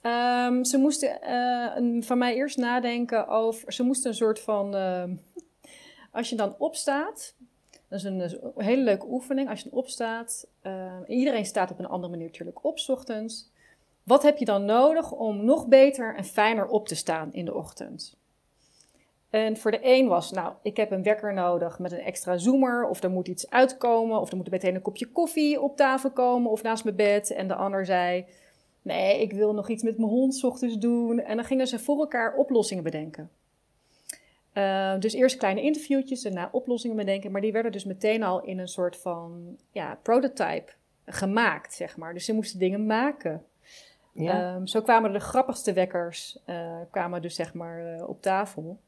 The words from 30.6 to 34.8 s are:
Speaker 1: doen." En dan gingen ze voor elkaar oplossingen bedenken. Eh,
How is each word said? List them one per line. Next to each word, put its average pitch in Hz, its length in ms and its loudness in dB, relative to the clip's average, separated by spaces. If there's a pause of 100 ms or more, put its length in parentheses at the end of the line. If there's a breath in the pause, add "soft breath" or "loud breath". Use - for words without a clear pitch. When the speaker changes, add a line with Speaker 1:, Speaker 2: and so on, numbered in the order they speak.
Speaker 1:
doen." 233 420 0
En 214 160 -4
dan 233 80 -2
gingen 262 220 2
ze 247 120 -4
voor 285 200 0
elkaar 247 360 -2
oplossingen 208 500 2
bedenken. 156 460 -8 (1200 loud breath)
Eh, 190 460 0